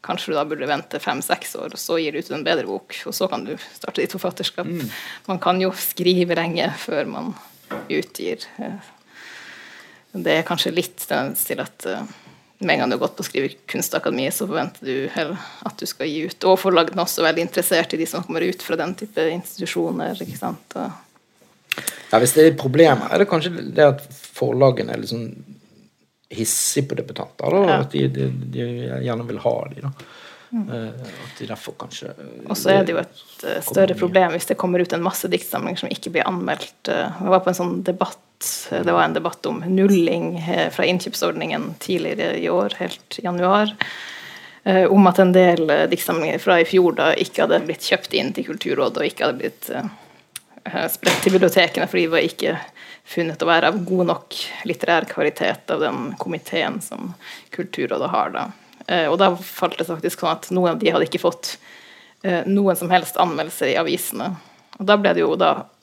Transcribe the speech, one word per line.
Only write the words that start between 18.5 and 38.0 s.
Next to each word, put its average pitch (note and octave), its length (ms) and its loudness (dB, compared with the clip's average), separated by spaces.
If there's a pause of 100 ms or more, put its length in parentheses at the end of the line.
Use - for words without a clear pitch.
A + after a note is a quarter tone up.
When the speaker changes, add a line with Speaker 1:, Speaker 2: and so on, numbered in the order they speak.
Speaker 1:
fra - 180 -4
den E3+ 160 -4
type F#3 340 -6
institusjoner, F3 880 -4
ikke - 200 -10
sant? - 440 -8
Og - 100 -6 (1200)
Speaker 3:
Ja, A2 100 6
hvis B2 140 2
det D#3 80 10
er D#3+ 80 10
et - 80 -2
problem, C#3 400 6 (100)
er - 80 2
det G3 100 6
kanskje E3+ 220 0 (240)
det D#3 100 4
at C#3 180 6 (360)
forlagene B2 560 2
er A2+ 80 -6
litt G#2+ 80 -8
sånn A2+ 220 -6 (1000)
hissig - 580 0
på - 80 -4
debutanter, - 540 -6
da, F#3 160 4
Speaker 1:
Ja. D#3+ 160 6
Speaker 3:
at C3+ 100 -2
de, C#3 160 2
de, C3 200 0 (260)
de A#2+ 120 -4 (360)
gjerne A#2+ 240 -4
vil G#2+ 140 -6
ha A#2+ 140 2 (200)
de, C#3 80 -14
da. C#3 80 -4 (640)
Speaker 1:
Mm. G#3+ 160 -2
Speaker 3:
Eh, A#2 380 -8 (180)
at - 140 -16
de A2+ 100 -8
derfor - 240 -10
kanskje, - 400 -12
eh, B1 320 -16
Speaker 1:
Og G3+ 100 -4
så - 140 0
er F#3+ 160 6
det E3+ 80 -2
jo D#3+ 60 0
et, - 240 -10 (200)
eh, - 180 -4
større - 120 -6
Speaker 3:
kommer F#3 220 4
mye. - 40 -10
Speaker 1:
problem F3+ 340 4
hvis F3 120 -4
det F3+ 120 -2
kommer F3+ 240 0
ut F3+ 120 -2
en E3+ 80 -2
masse F#3 260 -2
diktsamlinger - 520 -4
som - 100 -6
ikke - 240 -6
blir - 160 0
anmeldt. - 600 -6
Eh, - 200 -2
jeg F3+ 240 -6
var F#3 60 6
på F#3 80 0
en F3+ 100 0
sånn F3+ 260 -4
debatt, F3+ 360 -2 (500)